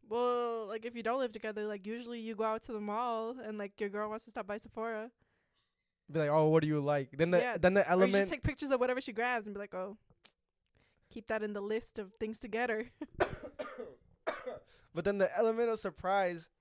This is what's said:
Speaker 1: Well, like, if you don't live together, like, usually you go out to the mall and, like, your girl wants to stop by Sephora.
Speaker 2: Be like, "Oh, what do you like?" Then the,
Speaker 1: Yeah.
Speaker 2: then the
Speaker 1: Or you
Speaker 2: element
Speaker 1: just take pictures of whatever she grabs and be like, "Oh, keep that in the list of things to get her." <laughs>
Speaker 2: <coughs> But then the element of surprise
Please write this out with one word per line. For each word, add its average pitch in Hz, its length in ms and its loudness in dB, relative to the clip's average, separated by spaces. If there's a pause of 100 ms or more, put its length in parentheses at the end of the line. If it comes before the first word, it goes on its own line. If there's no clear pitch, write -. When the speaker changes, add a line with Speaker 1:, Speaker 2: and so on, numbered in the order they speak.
Speaker 1:
Well, 240 580 0
like, 220 180 -8
if 240 100 -8
you 233 80 -8
don't 240 160 0
live 247 120 -2
together, 214 360 -6
like, 202 200 -6
usually 233 320 -8
you 220 160 -6
go 214 80 -2
out 220 200 0
to 240 100 -8
the 214 80 -6
mall 226 640 -2
and, 214 140 -8
like, 202 220 -8
your 202 100 -2
girl 214 200 -4
wants 214 160 -8
to 226 60 -20
stop 214 160 -8
by 208 100 -4
Sephora. 226 520 -6 (1000)
Speaker 2:
Be 156 80 2
like, 147 100 4
"Oh, 156 200 6
what 160 120 8
do 151 60 0
you 151 120 2
like?" 143 380 0
Then 165 140 4
the, 175 80 8
Speaker 1:
Yeah. 233 180 0
Speaker 2:
then 180 180 6
the 202 60 8
Speaker 1:
Or - 40 6
you 160 60 2
Speaker 2:
element 190 220 6 (100)
Speaker 1:
just 185 80 0
take 277 120 -6
pictures 285 280 -2
of 254 80 4
whatever 254 220 2
she 247 120 -8
grabs 233 340 0
and 208 80 -10
be 202 40 -8
like, 202 140 -10
"Oh, 185 240 -8 (1120)
keep 220 180 -14
that 220 140 -2
in 208 120 -6
the 202 80 -6
list 214 360 -6
of 196 220 -10
things 220 200 -4
to 254 80 -12
get 233 220 -2
her." 220 160 -2 (340)
<laughs> - 60 4 (1000)
Speaker 2:
<coughs> - 80 -4 (580)
But 170 120 -4
then 202 140 0
the 190 180 4
element 226 320 2
of 220 100 -2
surprise 180 720 0 (120)